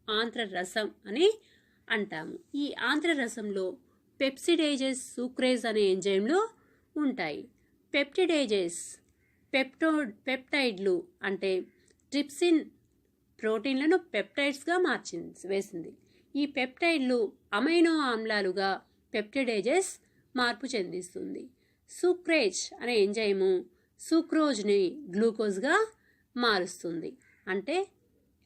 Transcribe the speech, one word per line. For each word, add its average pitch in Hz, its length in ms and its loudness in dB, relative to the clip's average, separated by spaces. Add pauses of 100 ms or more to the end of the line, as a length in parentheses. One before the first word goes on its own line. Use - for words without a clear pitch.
ఆంత్రరసం 214 800 -2 (180)
అని 254 220 4 (600)
అంటాము. 202 480 -4 (200)
ఈ 285 240 -4
ఆంత్రరసంలో 240 840 -2 (540)
పెప్సిడేజెస్, 269 800 0 (140)
సూక్రేజ్ 254 500 0
అనే 214 160 0
ఎంజైమ్లు 196 580 2 (560)
ఉంటాయి. 254 460 -2 (520)
పెప్టిడేజెస్ 285 880 0 (720)
పెప్టో-, 277 600 0 (140)
పెప్టైడ్లు 247 680 0 (280)
అంటే 196 280 -2 (600)
ట్రిప్సిన్ 294 500 2 (800)
ప్రోటీన్లను 262 580 2
పెప్టైడ్స్గా 285 800 -2
మార్చింది, 180 720 -4
వేసింది. 196 440 -4 (440)
ఈ 285 100 0
పెప్టైడ్లు 262 760 0 (340)
అమైనో 320 460 4
ఆమ్లాలుగా 208 800 0 (320)
పెప్టిడేజెస్ 233 800 0 (440)
మార్పు 240 300 -2
చెందిస్తుంది. 185 800 -6 (480)
సూక్రేజ్ 330 680 2 (200)
అనే 240 140 0
ఎంజైము 202 560 2 (480)
సూక్రోజ్ని 277 800 2 (300)
గ్లూకోజ్గా 214 640 0 (600)
మారుస్తుంది. 190 720 -2 (380)
అంటే 240 420 -2 (560)